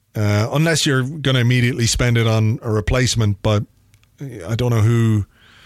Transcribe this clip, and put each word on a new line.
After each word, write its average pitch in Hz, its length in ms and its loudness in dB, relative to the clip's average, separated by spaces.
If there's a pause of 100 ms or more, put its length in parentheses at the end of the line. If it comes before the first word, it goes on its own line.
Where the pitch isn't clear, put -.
(160)
Uh, 104 360 0
unless 156 360 0
you're 131 160 2
gonna 135 360 -2
immediately 120 460 2
spend 120 320 0
it 113 80 2
on 110 380 2
a 117 80 -6
replacement, 110 720 0
but 107 200 0 (560)
I 117 360 -10
don't 120 160 -2
know 117 100 2
who, 113 440 2 (400)